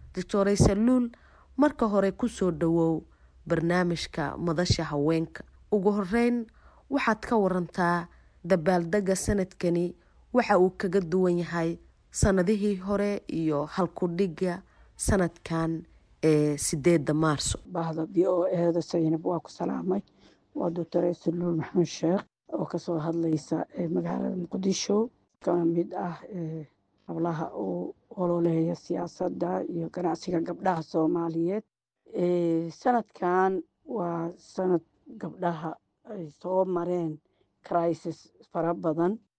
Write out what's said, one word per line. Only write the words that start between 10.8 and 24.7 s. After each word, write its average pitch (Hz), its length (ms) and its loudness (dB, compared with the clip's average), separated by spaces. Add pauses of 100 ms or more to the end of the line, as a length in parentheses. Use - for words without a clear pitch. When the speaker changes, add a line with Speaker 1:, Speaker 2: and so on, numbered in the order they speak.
Speaker 1:
duwan 180 380 2
yahay 170 400 -2 (320)
sanadihii 202 640 2
hore 202 520 -2
iyo 156 380 -2
halku 175 420 -2
dhigga 175 540 -2 (340)
sanadkan 165 880 -2 (400)
ee 151 340 4
sideedda 151 560 2
Maarso. 156 520 0
Speaker 2:
Bahda 165 400 -4
V 190 220 2
O 180 180 2
A-da 170 360 2
Zainab 165 440 0
waa 175 140 -2
ku - 120 -14
salaamay. 185 500 -2 (540)
Waa 185 140 -2
Doctor 170 340 -2 (280)
Luul 175 240 -2
Maxamed 160 320 0
Sheekh 175 360 0 (300)
oo 175 120 -2
ka - 140 -4
soo 170 200 -4
hadlaysa, 160 680 -2 (120)
ee, 170 100 -2
magaalada 180 480 -2
Muqdisho, 190 760 0 (300)